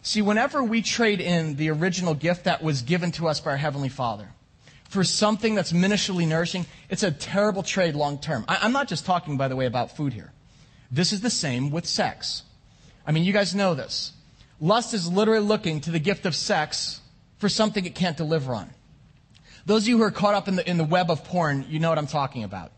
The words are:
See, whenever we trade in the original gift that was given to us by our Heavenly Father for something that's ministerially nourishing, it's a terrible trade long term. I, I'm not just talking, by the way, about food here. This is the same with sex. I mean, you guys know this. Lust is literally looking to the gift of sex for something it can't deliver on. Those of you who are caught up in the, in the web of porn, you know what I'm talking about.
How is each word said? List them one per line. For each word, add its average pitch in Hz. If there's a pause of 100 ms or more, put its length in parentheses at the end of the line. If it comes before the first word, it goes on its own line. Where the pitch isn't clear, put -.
See, 214
whenever 233
we 226
trade 214
in 165
the 156
original 175
gift 170
that 170
was 151
given 170
to 165
us 147
by 156
our 139
Heavenly 143
Father 110 (600)
for 196
something 214
that's 185
ministerially 185
nourishing, 170 (240)
it's 190
a 196
terrible 190
trade 170
long 143
term. 143
I, 170
I'm 220
not 277
just 160
talking, 170
by 135
the 131
way, 131
about 120
food 143
here. - (580)
This 170
is 202
the 233
same 135
with 170
sex. - (600)
I 143
mean, 160
you 190
guys 196
know 196
this. - (460)
Lust 220
is 175
literally 214
looking 208
to 170
the 170
gift 185
of 175
sex - (380)
for 208
something 214
it 180
can't 170
deliver 151
on. 98 (960)
Those 214
of 208
you 240
who 226
are 202
caught 202
up 202
in 185
the, 180
in 175
the 165
web 170
of 160
porn, 147
you 156
know 165
what 160
I'm 147
talking 135
about. 92